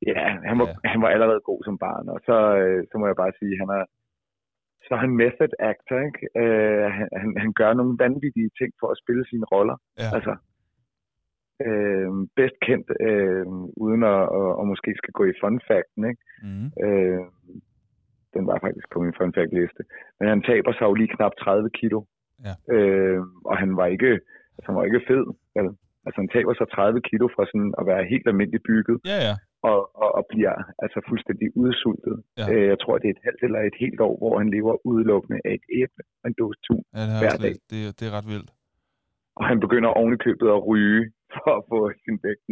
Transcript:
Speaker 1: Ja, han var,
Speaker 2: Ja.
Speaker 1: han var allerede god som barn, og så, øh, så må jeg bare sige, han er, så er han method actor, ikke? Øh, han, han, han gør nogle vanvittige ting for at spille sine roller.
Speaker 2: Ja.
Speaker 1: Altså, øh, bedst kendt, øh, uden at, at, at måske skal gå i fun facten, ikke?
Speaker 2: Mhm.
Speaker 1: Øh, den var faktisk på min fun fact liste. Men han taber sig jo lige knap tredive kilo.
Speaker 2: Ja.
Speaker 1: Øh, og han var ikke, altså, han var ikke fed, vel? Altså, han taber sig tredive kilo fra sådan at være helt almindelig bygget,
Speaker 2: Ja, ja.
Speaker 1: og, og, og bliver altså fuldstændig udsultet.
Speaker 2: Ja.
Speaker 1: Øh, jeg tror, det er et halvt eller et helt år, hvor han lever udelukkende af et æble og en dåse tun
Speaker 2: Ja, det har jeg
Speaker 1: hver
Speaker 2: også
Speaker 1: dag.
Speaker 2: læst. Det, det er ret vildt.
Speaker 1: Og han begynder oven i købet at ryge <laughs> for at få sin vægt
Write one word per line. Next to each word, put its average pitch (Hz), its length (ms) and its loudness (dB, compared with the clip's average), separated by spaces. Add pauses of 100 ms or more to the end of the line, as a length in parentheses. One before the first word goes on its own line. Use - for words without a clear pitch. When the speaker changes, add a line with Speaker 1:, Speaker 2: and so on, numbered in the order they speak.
(120)
Speaker 1:
Ja, 76 120 -2 (260)
han 117 100 0
var, 120 80 2
Speaker 2:
Ja. - 240 -6
Speaker 1:
han 113 120 0
var 107 100 4
allerede 110 360 2
god 95 180 -4
som 101 80 -6 (100)
barn, - 180 -8 (100)
og 92 40 -8 (100)
så, 120 80 4 (260)
øh, 92 180 2 (100)
så - 100 -12
må 104 100 0
jeg 92 120 0
bare 95 180 0
sige, 98 220 -4
han 95 60 -6 (100)
er, 95 60 -4 (1000)
så - 100 -6
er 113 100 -2
han 131 60 0 (100)
method 120 300 2 (200)
actor, - 260 -6 (100)
ikke? - 140 -14 (200)
Øh, 107 420 2 (140)
han, 104 80 -4 (160)
han, 107 60 -4 (160)
han 110 160 -2
gør 110 100 4 (100)
nogle 123 140 0 (100)
vanvittige 127 460 -2 (100)
ting 127 100 -4 (100)
for - 120 -2
at - 100 -8
spille 123 280 -2
sine 113 240 -6
roller. 107 220 2 (260)
Speaker 2:
Ja. 113 140 -4
Speaker 1:
Altså, 107 160 -4 (1300)
øh, 101 420 0 (300)
bedst 135 180 2 (100)
kendt, 127 220 0 (200)
øh, 95 360 2 (400)
uden 113 180 2 (120)
at, 95 80 4 (160)
at, 98 100 2 (120)
at 95 120 -2
måske - 180 -6 (100)
skal - 180 -12
gå 101 140 4
i - 100 -6
fun 104 140 0 (120)
facten, 104 420 0
ikke? 120 120 -10 (260)
Speaker 2:
Mhm. 98 180 -8 (180)
Speaker 1:
Øh, 92 380 2 (1120)
den 95 140 -2
var - 160 0
faktisk 92 280 -8
på - 100 -4
min 85 140 -2
fun 90 180 0
fact 85 220 0
liste. 87 240 -2 (360)
Men 104 140 0
han 104 80 4 (100)
taber 117 220 2
sig 117 160 -2
jo 101 120 4
lige 110 160 0
knap 104 260 0
tredive 104 280 2 (100)
kilo. 110 180 0 (480)
Speaker 2:
Ja. 98 80 -8 (200)
Speaker 1:
Øh, 95 460 4 (300)
og 98 120 0
han 95 80 0 (100)
var 90 140 4
ikke, 120 160 4 (460)
altså, - 140 -20
han 113 80 -2
var - 100 0
ikke 185 220 0
fed, 131 140 4 (320)
vel? 101 120 0 (380)
Altså, - 160 -12
han 92 140 -4
taber 120 220 0
sig 110 160 -2
tredive 113 360 2
kilo 117 240 2
fra 101 160 0
sådan 104 300 -2
at - 100 -2
være 92 220 0
helt 135 200 0
almindelig 101 280 0 (100)
bygget, 113 280 2 (140)
Speaker 2:
Ja, 208 60 0 (100)
ja. 104 60 0 (360)
Speaker 1:
og, 104 80 4 (240)
og, 107 60 4 (100)
og 101 40 0 (100)
bliver 107 220 2 (300)
altså - 140 -6 (120)
fuldstændig 107 380 -4 (140)
udsultet. 117 540 -2 (240)
Speaker 2:
Ja. 107 120 -4
Speaker 1:
Øh, 104 200 4
jeg 95 100 2
tror, - 180 0
det - 80 -2
er 95 100 0
et - 100 -16
halvt - 200 -4
eller 110 120 -2 (100)
et - 140 -12
helt - 240 -2
år, - 120 0
hvor 113 220 0
han 107 140 2
lever 110 180 0 (160)
udelukkende 110 480 2 (100)
af 104 100 -2
et - 80 -20 (120)
æble - 240 -4 (180)
og - 100 -8
en 113 100 -6
dåse 107 260 -4
tun 113 160 2 (140)
Speaker 2:
Ja, 107 100 -6
det 110 60 -2
har 110 60 -2
jeg 110 40 0
Speaker 1:
hver 107 120 4
Speaker 2:
også 107 100 -6
Speaker 1:
dag. 101 60 2
Speaker 2:
læst. 90 120 -10 (100)
Det, 110 80 -6 (180)
det 117 100 -10
er 104 100 -10
ret 104 140 -10
vildt. 104 180 -10 (880)
Speaker 1:
Og - 120 -2
han 120 140 2
begynder 113 240 4 (100)
oven 117 180 4
i 110 100 -4
købet 113 300 2
at 101 40 2 (100)
ryge 107 300 4 (180)
<laughs> - 160 -20
for - 240 -2
at 107 120 -12
få 117 80 0 (260)
sin 110 120 -4 (100)
vægt 104 260 -6